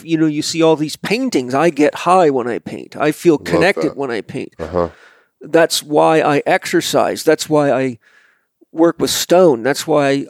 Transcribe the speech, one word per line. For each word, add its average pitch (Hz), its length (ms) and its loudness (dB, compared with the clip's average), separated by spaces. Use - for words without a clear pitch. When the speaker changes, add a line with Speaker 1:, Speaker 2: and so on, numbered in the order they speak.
Speaker 1:
you 160 140 -2
know, 160 100 0
you 151 160 -4
see 160 200 -4
all 160 140 4
these 151 200 -6
paintings. 165 580 -4
I 160 160 2
get 269 240 0
high 175 360 2
when 123 180 -2
I 107 100 -4
paint. - 380 -14
I 151 160 0
feel 170 220 2
Speaker 2:
Love 143 100 -2
Speaker 1:
connected 170 460 0
Speaker 2:
that. - 60 -10
Speaker 1:
when 135 140 -6
I 113 120 -6
paint. - 360 -12
Speaker 2:
Uh-huh. 85 320 -4
Speaker 1:
That's 160 420 0
why 160 380 2
I 147 260 2
exercise. 151 760 0
That's - 260 0
why 147 220 2
I 127 280 -2
work 170 260 2
with 135 120 -2
stone. 170 520 4
That's 131 240 -2
why 143 440 0